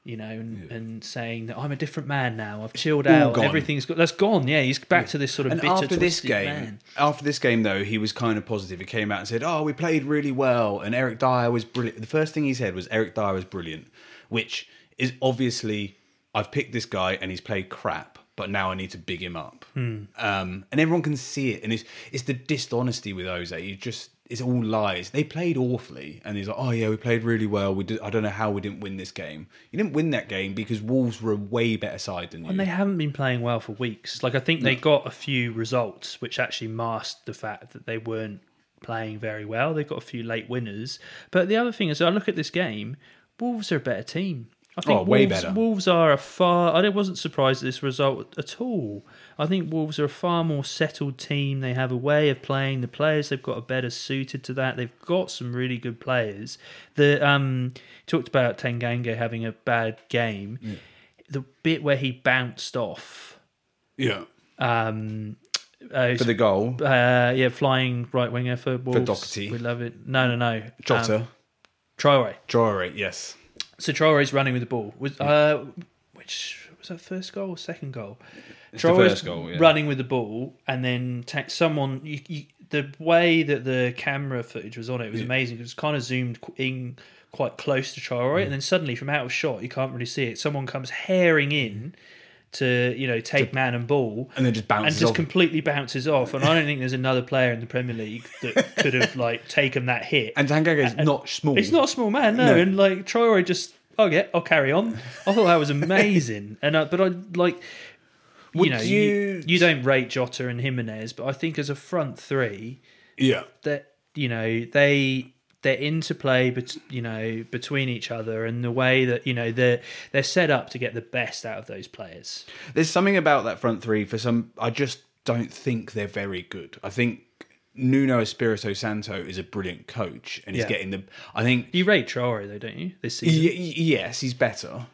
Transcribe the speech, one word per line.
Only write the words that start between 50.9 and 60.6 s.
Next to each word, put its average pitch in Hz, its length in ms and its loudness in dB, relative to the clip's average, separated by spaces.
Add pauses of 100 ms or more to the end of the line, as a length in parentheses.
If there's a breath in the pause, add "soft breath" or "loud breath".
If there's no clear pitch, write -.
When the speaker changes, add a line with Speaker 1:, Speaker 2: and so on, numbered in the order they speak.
Speaker 1:
team. 139 420 -2
They 127 140 -4
have 131 180 0
a 123 40 0
way 147 340 4
of 131 120 -2
playing. 135 380 -2
The 120 80 -4
players 151 400 0
they've 135 140 -4
got 120 160 -6
are 117 40 -8
better 127 280 -4
suited 135 540 -6
to 131 100 -8
that. 131 240 -2
They've 120 220 -8
got 185 300 -2
some 123 240 -8
really 127 240 -2
good 117 220 -8
players. 117 560 -2 (380 loud breath)
The, 143 300 6
um, 131 500 2 (320 loud breath)
talked - 220 0
about 123 280 2
Tanganga 120 600 -4
having 113 280 -4
a 113 80 -6
bad 113 560 -2
game. 110 540 -2